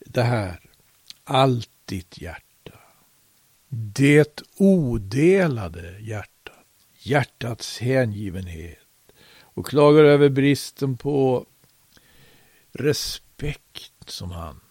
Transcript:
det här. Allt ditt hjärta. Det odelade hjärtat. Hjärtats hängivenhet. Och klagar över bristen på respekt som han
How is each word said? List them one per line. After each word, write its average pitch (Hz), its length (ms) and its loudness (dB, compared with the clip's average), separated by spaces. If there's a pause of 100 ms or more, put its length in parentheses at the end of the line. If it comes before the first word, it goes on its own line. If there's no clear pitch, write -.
det 123 160 -4
här. 110 480 -4 (640)
Allt 131 380 2 (140)
ditt - 360 -12
hjärta. - 580 -18 (880)
Det 139 760 2 (140)
odelade 120 1400 0
hjärtat. - 680 -16 (320)
Hjärtats 117 800 -6
hängivenhet. 101 1000 -4 (640)
Och - 260 -12
klagar 151 380 6
över 143 240 6
bristen 139 680 0
på 135 500 -2 (1300)
respekt - 1200 -8 (140)
som - 240 -12
han 85 300 -14 (100)